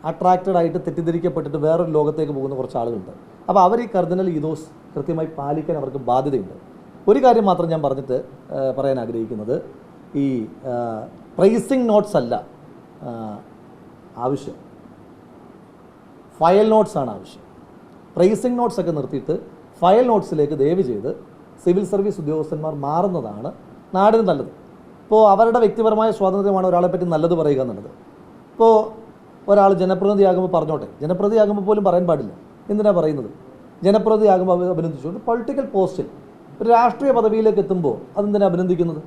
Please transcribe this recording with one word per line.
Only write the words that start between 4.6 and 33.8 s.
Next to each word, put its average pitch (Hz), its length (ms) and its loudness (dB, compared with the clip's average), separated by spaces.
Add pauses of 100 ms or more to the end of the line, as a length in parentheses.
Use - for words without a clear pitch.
കൃത്യമായി 160 320 -4 (100)
പാലിക്കാൻ 151 380 -4
അവർക്ക് 135 200 -8
ബാധ്യതയുണ്ട്. 127 760 -4 (360)
ഒരു 254 140 4
കാര്യം 226 200 6
മാത്രം 175 240 2
ഞാൻ 160 140 -2
പറഞ്ഞിട്ട്, 135 300 -4 (440)
ഏഹ്, 135 200 -2
പറയാൻ 135 240 -2
ആഗ്രഹിക്കുന്നത്, 113 640 -6 (520)
ഈ, 135 280 -2
ഏഹ്, 117 600 -8 (360)
പ്രൈസിങ് 233 500 2
നോട്ട്സ് 208 280 2
അല്ല, 120 180 -2 (760)
ഏഹ്, 110 300 -12 (760)
ആവശ്യം, 127 400 -6 (1800)
ഫയൽ 196 300 4
നോട്ട്സ് 220 300 2
ആണ് 127 120 -4
ആവശ്യം. - 320 -16 (760)
പ്രൈസിങ് 214 420 0
നോട്ട്സ് 240 220 -2
ഒക്കെ 175 100 -4
നിർത്തിയിട്ട് 147 440 -6 (460)
ഫയൽ 208 260 4
നോട്ട്സിലേക്ക് 156 520 0
ദയവ് 165 240 2
ചെയ്ത് 120 280 -4 (540)
സിവിൽ 185 200 2
സർവീസ് 196 360 -2
ഉദ്യോഗസ്ഥന്മാർ 156 540 -6
മാറുന്നതാണ് 147 800 -4 (420)
നാടിന് 220 280 4
നല്ലത്. 156 280 -2 (540)
ഇപ്പോൾ 214 260 6
അവരുടെ 220 280 4
വ്യക്തിപരമായ 220 520 2
സ്വാതന്ത്ര്യമാണ് 190 560 0
ഒരാളെ 180 220 2
പറ്റി 180 160 -2
നല്ലത് 165 300 0
പറയുക 147 280 0
എന്നുള്ളത്. 107 280 -8 (640)
ഇപ്പോൾ 220 520 4 (440)
ഒരാൾ 202 240 6
ജനപ്രതിനിധിയാകുമ്പോൾ 185 840 2
പറഞ്ഞോട്ടെ, 151 280 -4 (140)
ജനപ്രതിനിധിയാകുമ്പോൾ 202 600 0
പോലും 208 220 0
പറയാൻ 180 220 2
പാടില്ല. 143 260 -2 (380)
എന്തിനാ 208 200 2
പറയുന്നത്? 156 400 0 (540)